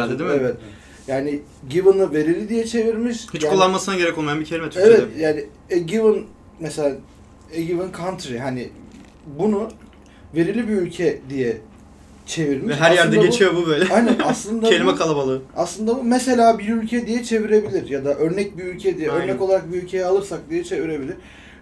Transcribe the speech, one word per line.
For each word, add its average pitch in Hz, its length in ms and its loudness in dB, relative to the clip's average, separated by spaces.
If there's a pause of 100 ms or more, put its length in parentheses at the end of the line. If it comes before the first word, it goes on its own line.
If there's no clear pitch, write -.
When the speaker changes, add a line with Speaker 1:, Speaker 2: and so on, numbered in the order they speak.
(140)
Speaker 1:
başladım. 151 160 -4
Speaker 2:
değil 143 120 2
mi? 127 40 0
Speaker 1:
Evet. 120 120 -2 (500)
Yani 143 320 -4 (300)
given'ı 190 440 4
verili 170 360 0
diye 226 160 0
çevirmiş. 226 520 0 (160)
Speaker 2:
Hiç 151 100 -4
Speaker 1:
Yani 151 100 2
Speaker 2:
kullanmasına 190 420 2
gerek 170 220 0
olmayan 151 220 -2
bir 156 60 -6
kelime 165 240 -6
Türkçe'de. 208 240 8
Speaker 1:
Evet, 190 140 6 (120)
yani 151 260 -2 (280)
a - 20 2
given, 196 480 2 (360)
mesela 151 360 -2 (600)
a - 20 -2
given 170 280 -4 (100)
country, 165 400 -8
hani 127 320 -6 (720)
bunu 208 300 0 (680)
verili 202 320 0
bir 214 60 -2
ülke 170 460 -2 (100)
diye 120 280 -2 (680)
çevirmiş. 151 500 -2
Speaker 2:
Ve 139 40 -2
her 165 120 6
yerde 175 180 6
Speaker 1:
Aslında - 120 4
bu - 40 8
Speaker 2:
geçiyor 185 300 4
bu 175 120 0
böyle. 165 260 2
Speaker 1:
Aynen, 240 220 4 (100)
aslında 220 440 -2
Speaker 2:
<laughs> - 0 -
Kelime 185 220 4
Speaker 1:
bu - 40 -2
Speaker 2:
kalabalığı. 139 460 -2 (140)
Speaker 1:
aslında 214 420 -2
bu 262 60 -6
mesela 240 560 4
bir 208 100 -6
ülke 233 380 -2
diye 233 160 -4
çevirebilir 208 680 0
ya 135 160 -4
da 143 100 0
örnek 165 420 -2
bir 180 60 -10
ülke 180 340 -4
diye, 151 140 -4
Speaker 2:
Aynen. 170 180 0
Speaker 1:
örnek 190 120 -4
olarak 185 320 0
bir 180 100 -6
ülkeye 185 220 -4
alırsak 185 340 -2 (100)
diye 170 140 -4
çevirebilir. 160 520 -6 (460)